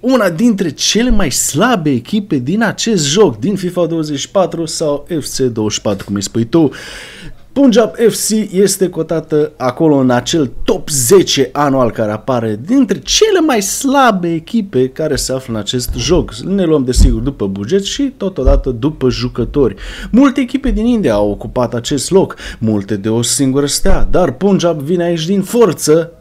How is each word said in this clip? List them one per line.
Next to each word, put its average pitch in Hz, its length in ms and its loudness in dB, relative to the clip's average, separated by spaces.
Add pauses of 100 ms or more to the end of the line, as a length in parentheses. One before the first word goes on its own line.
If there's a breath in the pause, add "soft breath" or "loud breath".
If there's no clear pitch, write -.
una 226 300 2
dintre 190 400 0
cele 233 400 0
mai 202 200 4
slabe 170 600 0
echipe 160 460 -2
din 147 260 -2
acest 208 420 -2
joc, 143 340 2
din 185 180 -2
fifa 180 300 -2
douăzeci 151 320 -4
și - 120 -8
patru 170 340 -2
sau 151 420 -4 (140)
F - 160 -10
C - 0 -
douăzeci 113 380 -2
și - 60 -6
patru, 101 240 -4
cum 101 100 -6
îi 101 80 -2
spui 117 220 -2
tu. 151 260 2 (840 loud breath)
Punjab 226 420 4 (140)
F 196 60 0 (140)
C 214 240 -2
este 196 360 2
cotată 156 680 -2
acolo 143 380 2
în 131 160 4
acel 123 420 0 (120)
top 185 240 -2
zece 139 640 2
anual 135 380 2
care 107 200 -2
apare 110 560 -2
dintre 214 320 2
cele 392 480 2
mai 240 160 2
slabe 226 720 2
echipe 165 560 -2
care 151 280 -2
se - 160 -4
află 127 220 -6
în 107 60 -4
acest 120 360 -4
joc. 131 380 0
Ne 190 300 -2
luăm, 156 200 2
desigur, 123 360 4
după 123 260 -4
buget 101 380 -2
și - 180 -4 (140)
totodată 139 540 0
după 127 400 0
jucători. 117 640 -2 (360 loud breath)
Multe 269 300 4
echipe 262 300 -4
din 208 160 0
India 208 280 2
au 104 160 2
ocupat 113 440 -4
acest 120 360 -4
loc, 180 260 2 (220 loud breath)
multe 107 380 0
de 98 120 -4
o 113 140 0
singură 135 440 0
stea, 170 440 4
dar 165 220 4
Punjab 175 480 0
vine 170 220 -2
aici 170 240 -2
din 190 160 0
forță 165 680 2 (100)